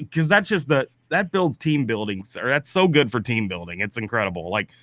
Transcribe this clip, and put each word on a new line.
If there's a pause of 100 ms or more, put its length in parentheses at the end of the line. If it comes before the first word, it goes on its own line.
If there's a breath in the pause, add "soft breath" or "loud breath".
(140)
'cause
that's
just
the, (180)
that
builds
team
building, (160)
or
that's
so
good
for
team
building.
It's
incredible.
Like, (160 soft breath)